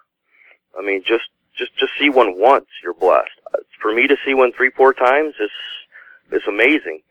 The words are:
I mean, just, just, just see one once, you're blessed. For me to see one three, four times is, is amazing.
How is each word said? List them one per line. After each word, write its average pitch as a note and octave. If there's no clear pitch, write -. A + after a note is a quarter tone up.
I F#2+
mean, G2
just, A#2
just, -
just C3
see D3
one A2+
once, B2+
you're F2
blessed. E2
For G#2+
me B2
to C#3
see C3+
one B2+
three, B2+
four C3
times C#3+
is, G#2+
is -
amazing. G#2